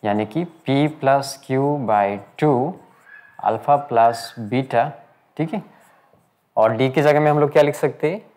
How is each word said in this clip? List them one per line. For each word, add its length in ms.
यानी 220
कि 200
P 420
plus 320
Q 160
by 300
टू 340
अल्फा 380
प्लस 640
बीटा, 480
ठीक 160
है। 100
और 200
डी 120
की 120
जगह 180
में 120
हम 80
लोग 120
क्या 120
लिख 120
सकते 360
हैं 100